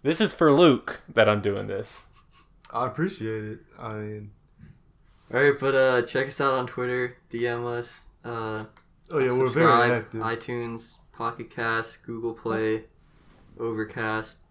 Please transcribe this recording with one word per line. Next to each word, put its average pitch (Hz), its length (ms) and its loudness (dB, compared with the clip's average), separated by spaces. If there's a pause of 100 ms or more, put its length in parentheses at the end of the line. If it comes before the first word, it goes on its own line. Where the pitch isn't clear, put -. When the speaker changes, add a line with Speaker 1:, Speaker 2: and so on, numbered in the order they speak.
Speaker 1:
This 147 200 0
is 196 120 2
for 160 200 6
Luke 147 480 6 (120)
that 110 140 8
I'm 104 140 4
doing 98 260 -2
this. 101 360 -8 (680)
Speaker 2:
I 120 160 -2
appreciate 110 560 -4
it. 107 160 -10 (180)
I 113 160 -12
mean, 107 380 -10 (1000)
Speaker 3:
All 123 80 2
right, 143 180 4
but, 135 160 0
uh, 131 280 4
check 131 240 -2
us 139 120 -12
out 139 140 2
on 127 140 -2
Twitter, 123 500 -4 (120)
D 120 180 -4
M 120 180 -4
us, 120 400 -8 (180)
uh, 110 420 -8 (460)
Speaker 2:
Oh, 160 60 -2
yeah, 131 140 2
we're 127 180 2
very - 0 -
Speaker 3:
subscribe, 120 420 4
Speaker 2:
active. 110 300 -4
Speaker 3:
iTunes, 117 760 -8 (160)
Pocket 113 360 -6
Cast, 113 540 -6
Google 117 300 -6
Play, 110 500 -2 (760)
Overcast. 113 760 -6 (140)